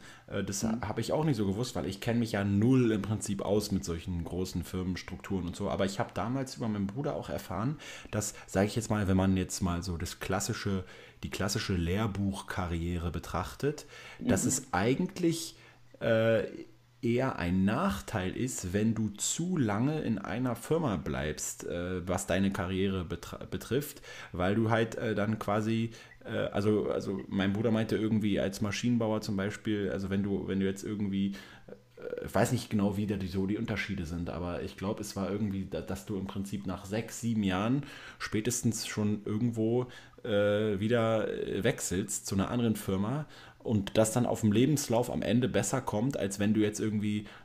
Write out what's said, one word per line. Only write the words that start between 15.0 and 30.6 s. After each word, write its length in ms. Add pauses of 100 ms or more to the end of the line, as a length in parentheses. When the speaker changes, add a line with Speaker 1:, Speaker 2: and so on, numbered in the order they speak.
Speaker 1:
äh, 420 (600)
eher 360
ein 260
Nachteil 720
ist, 360
wenn 200
du 160
zu 480
lange 440
in 180
einer 360
Firma 420
bleibst, 680
äh, 420
was 200
deine 240
Karriere 540
betra-, 440
betrifft, 540 (300)
weil 200
du 160
halt, 300
äh, 160
dann 240
quasi, 500 (340)
äh, 60 (220)
also, 400
also 360
mein 260
Bruder 180
meinte 260
irgendwie 420
als 220
Maschinenbauer 600
zum 140
Beispiel, 560
also 200
wenn 100
du, 260
wenn 120
du 80